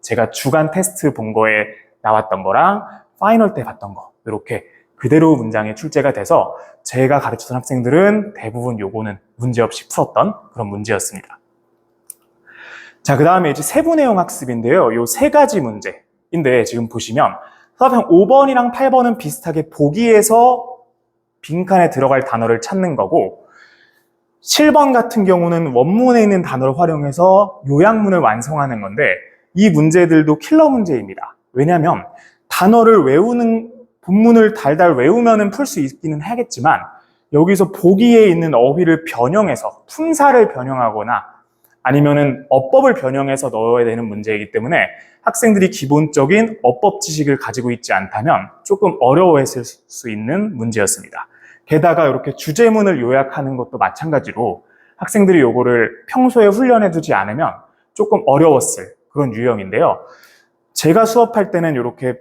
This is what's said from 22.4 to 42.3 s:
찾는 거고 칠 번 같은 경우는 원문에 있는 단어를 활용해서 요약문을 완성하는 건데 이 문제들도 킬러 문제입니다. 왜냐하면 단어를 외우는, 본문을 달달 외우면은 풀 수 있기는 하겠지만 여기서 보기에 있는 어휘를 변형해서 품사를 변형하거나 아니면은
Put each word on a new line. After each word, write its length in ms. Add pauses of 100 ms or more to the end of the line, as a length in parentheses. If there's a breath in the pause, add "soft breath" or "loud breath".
찾는 340
거고 500 (960 soft breath)
칠 300
번 200
같은 340
경우는 480
원문에 500
있는 180
단어를 380
활용해서 880
요약문을 480
완성하는 640
건데 220 (500 soft breath)
이 160
문제들도 680
킬러 300
문제입니다. 680 (180)
왜냐하면 520 (420 soft breath)
단어를 580
외우는, 680 (300)
본문을 540
달달 400
외우면은 560
풀 160
수 120
있기는 420
하겠지만 580 (540 soft breath)
여기서 380
보기에 560
있는 280
어휘를 500
변형해서 840
품사를 640
변형하거나 840 (480)
아니면은 640